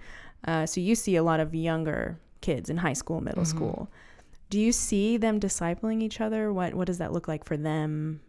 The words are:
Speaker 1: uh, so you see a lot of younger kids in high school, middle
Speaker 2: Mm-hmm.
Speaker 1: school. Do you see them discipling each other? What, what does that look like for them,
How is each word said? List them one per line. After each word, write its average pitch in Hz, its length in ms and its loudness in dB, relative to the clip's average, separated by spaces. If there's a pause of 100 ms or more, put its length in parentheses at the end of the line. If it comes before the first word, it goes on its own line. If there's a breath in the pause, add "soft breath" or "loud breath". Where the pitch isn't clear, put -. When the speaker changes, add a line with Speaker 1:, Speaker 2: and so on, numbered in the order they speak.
(460 loud breath)
Speaker 1:
uh, 160 200 0
so 180 140 -2
you 196 140 4
see 196 220 2
a 160 60 6
lot 160 180 4
of 156 140 0
younger 160 640 0 (240)
kids 143 280 -2
in 160 80 0
high 170 140 0
school, 160 280 -4
middle - 240 -2
Speaker 2:
Mm-hmm. 160 120 0
Speaker 1:
school. - 320 -4 (640 soft breath)
Do 202 80 0
you 226 140 6
see 214 440 2
them 214 220 2
discipling 208 640 0
each 214 180 -4
other? 214 320 0
What, 180 220 0
what 180 120 0
does 175 120 -2
that 170 140 -2
look 170 160 -2
like 156 160 -4
for 160 120 -2
them, 151 720 -2